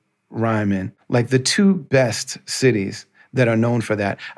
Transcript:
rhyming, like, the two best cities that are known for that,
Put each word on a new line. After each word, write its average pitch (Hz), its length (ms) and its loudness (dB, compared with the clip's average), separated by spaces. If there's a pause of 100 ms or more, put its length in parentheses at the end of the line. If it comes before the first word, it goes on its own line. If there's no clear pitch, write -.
(300)
rhyming, 107 640 -2 (160)
like, 120 180 0
the 131 120 2
two 196 360 2
best 131 600 -2 (120)
cities 107 560 0 (280)
that 127 160 2
are 113 80 2
known 120 240 2
for 107 160 -2
that, 101 200 -2 (200)